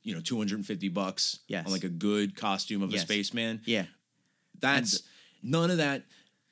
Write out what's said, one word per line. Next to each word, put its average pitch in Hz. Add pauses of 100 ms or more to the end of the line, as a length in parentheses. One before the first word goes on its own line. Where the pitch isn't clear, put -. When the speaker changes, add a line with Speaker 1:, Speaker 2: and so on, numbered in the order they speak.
Speaker 1:
you 110
know, 82
two 123
hundred 107
and 101
fifty 98
bucks 95
Speaker 2:
Yes. 87
Speaker 1:
on, 98
like, 95
a 92
good 101
costume 98
of 95
a -
Speaker 2:
Yes. 101
Speaker 1:
spaceman. 110
Speaker 2:
Yeah. 110 (720)
Speaker 1:
That's 127
Speaker 2:
And - (480)
Speaker 1:
none 165
of 175
that 143 (460)